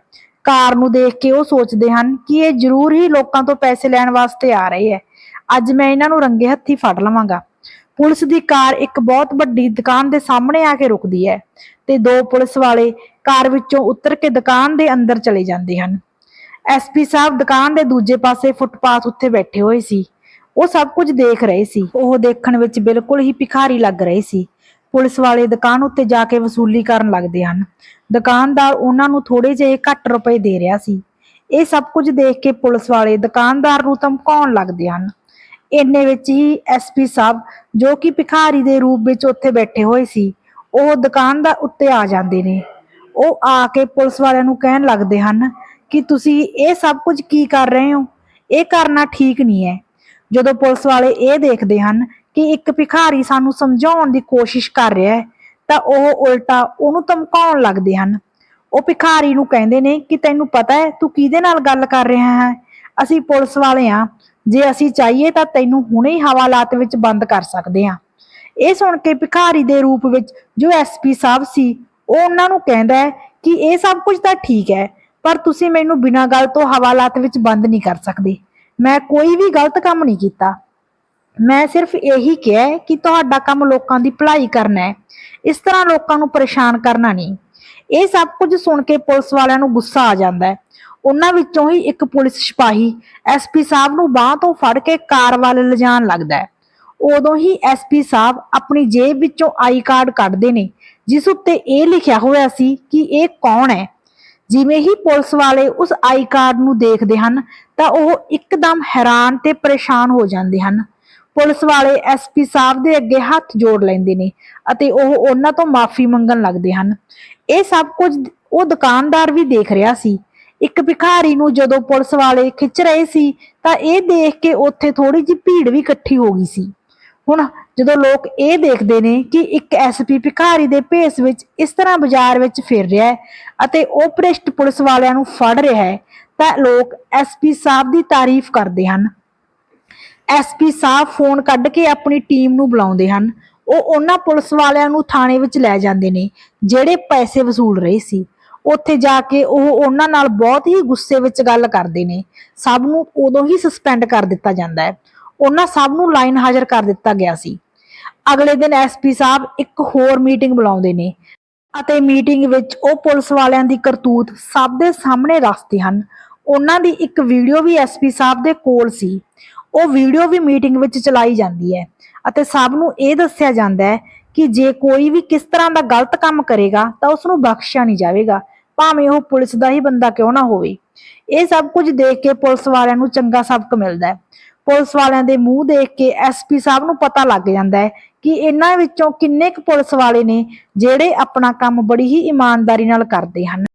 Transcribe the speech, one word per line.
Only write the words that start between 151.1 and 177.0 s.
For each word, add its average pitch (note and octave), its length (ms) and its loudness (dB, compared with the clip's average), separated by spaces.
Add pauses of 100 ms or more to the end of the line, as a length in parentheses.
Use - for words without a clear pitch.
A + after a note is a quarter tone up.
ਵਿੱਚ B3+ 220 -2
ਗੱਲ A#3 260 2
ਕਰਦੇ F3 380 -4
ਨੇ। F3+ 180 -8 (340)
ਸਭ B3 240 0
ਨੂੰ D4+ 240 -2 (120)
ਉਦੋਂ C#4 300 2
ਹੀ F4 100 2
ਸਸਪੈਂਡ C4 480 -2
ਕਰ A3 200 0
ਦਿੱਤਾ F#3+ 280 -4
ਜਾਂਦਾ E3 300 -6
ਹੈ। F#3 140 -6 (420)
ਉਹਨਾਂ C#4+ 280 2
ਸਭ C#4+ 280 0
ਨੂੰ E4+ 180 0
ਲਾਈਨ C4 240 2
ਹਾਜ਼ਰ B3+ 280 0
ਕਰ A3+ 180 -2
ਦਿੱਤਾ G3+ 300 -2
ਗਿਆ F3+ 220 -2
ਸੀ। E3+ 220 -14 (760)
ਅਗਲੇ C#4+ 220 2
ਦਿਨ D4+ 180 0
ਐਸ C4+ 280 0
ਪੀ C4+ 120 0
ਸਾਹਿਬ C4 320 0 (140)
ਇੱਕ - 260 -8
ਹੋਰ C4 340 2
ਮੀਟਿੰਗ C4 340 0
ਬੁਲਾਉਂਦੇ G3 400 0
ਨੇ F3 200 -6 (600)
ਅਤੇ D4 260 -2
ਮੀਟਿੰਗ C4+ 460 2
ਵਿੱਚ C4 380 -2
ਉਹ D4 120 2
ਪੁਲਿਸ D4 360 -2
ਵਾਲਿਆਂ C4 320 2
ਦੀ C4 140 0
ਕਰਤੂਤ A#3+ 540 -2 (120)
ਸਭ B3+ 360 -2
ਦੇ E4+ 120 2
ਸਾਹਮਣੇ C#4 480 0
ਰੱਖਦੇ G#3 400 -2
ਹਨ। F#3+ 220 -2 (460)
ਉਹਨਾਂ C#4+ 320 2
ਦੀ F4 100 2 (100)
ਇੱਕ D#4 220 -4
ਵੀਡੀਓ B3+ 400 2
ਵੀ E4+ 160 2
ਐਸ C4+ 240 -2
ਪੀ C#4 100 0
ਸਾਹਿਬ B3+ 320 0
ਦੇ D#4 100 0
ਕੋਲ A#3+ 360 0
ਸੀ। F#3+ 300 -8 (540)
ਉਹ E4 140 2
ਵੀਡੀਓ C4+ 400 2
ਵੀ F4 120 0
ਮੀਟਿੰਗ C#4 380 0
ਵਿੱਚ C4 200 -2
ਚਲਾਈ A#3+ 380 0
ਜਾਂਦੀ F3+ 420 -4
ਹੈ F3 80 -10 (420)
ਅਤੇ D4 160 -2
ਸਭ C4 320 -2
ਨੂੰ D#4+ 240 -2
ਇਹ C#4 160 0
ਦੱਸਿਆ D4 360 0
ਜਾਂਦਾ G3+ 320 0
ਹੈ G#3+ 160 0 (360)
ਕਿ D#4 120 2
ਜੇ C4 260 2
ਕੋਈ C4+ 360 2
ਵੀ E4 120 2
ਕਿਸ D#4+ 200 -2
ਤਰ੍ਹਾਂ E4+ 300 -2
ਦਾ D#4+ 100 2
ਗਲਤ B3 340 0
ਕੰਮ G#3+ 260 0
ਕਰੇਗਾ, G#3 420 0 (180)